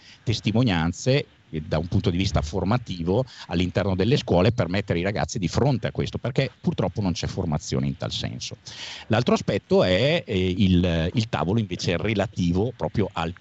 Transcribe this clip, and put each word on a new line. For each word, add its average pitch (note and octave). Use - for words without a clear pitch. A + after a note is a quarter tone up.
testimonianze, A2
eh, D#2
da D#2+
un F2
punto G2+
di E2+
vista G2
formativo F#2+
all'interno F#2
delle G2+
scuole F#2+
per F2
mettere F#2
i -
ragazzi G2
di F2
fronte B2
a -
questo, -
perché -
purtroppo G#2+
non F2+
c'è -
formazione D2
in C2+
tal A1
senso. -
L'altro A#2+
aspetto F#3
è, A#2
eh, F#2
il, F2
il A2
tavolo F2+
invece F2+
relativo F#2+
proprio F2+
al E2+